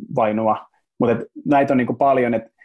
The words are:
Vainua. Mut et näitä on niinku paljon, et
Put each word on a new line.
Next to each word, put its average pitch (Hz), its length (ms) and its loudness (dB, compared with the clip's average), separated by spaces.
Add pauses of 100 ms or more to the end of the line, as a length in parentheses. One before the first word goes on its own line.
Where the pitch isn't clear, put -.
(160)
Vainua. 110 400 0 (420)
Mut 120 120 0
et 113 80 0 (280)
näitä 143 260 2
on 131 40 2
niinku 123 180 0
paljon, 127 400 2
et 113 80 -2 (220)